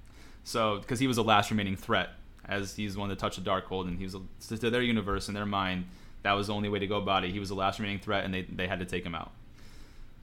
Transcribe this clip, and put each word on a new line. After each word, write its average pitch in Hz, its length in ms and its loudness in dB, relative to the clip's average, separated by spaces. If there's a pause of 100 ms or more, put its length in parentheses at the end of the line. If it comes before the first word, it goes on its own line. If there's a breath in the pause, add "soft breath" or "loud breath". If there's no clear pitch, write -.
(440 loud breath)
So, 107 420 2
'cause 120 140 0
he 131 80 6
was 120 80 4
the 113 80 4
last 104 260 8
remaining 101 240 2
threat, 92 360 2 (360)
as 98 280 -2
he's 104 200 -4
the 101 60 -6
one 101 100 -2
that 95 80 -4
touched 101 260 -2
the 104 40 0
Darkhold, 95 380 0
and 90 120 -2
he 95 60 -4
was 95 100 -6
a, 95 60 -8 (280)
to, 110 100 -4
to 113 120 2
their 123 120 4
universe 101 460 2
and 104 80 -4
their 104 100 -2
mind, 95 380 2 (380 loud breath)
that 101 100 4
was 101 160 4
the 107 60 0
only 104 140 0
way 101 120 2
to 98 60 2
go 101 100 2
about 95 280 4
it. 90 60 0
He 101 80 -2
was 98 120 -4
the 98 40 -2
last 95 240 2
remaining 101 220 -2
threat, 98 240 2
and 95 100 0
they, 92 80 0
they 92 240 -2
had 92 140 -2
to 90 40 -2
take 90 200 -2
him 85 100 -4
out. - 160 -6 (920 soft breath)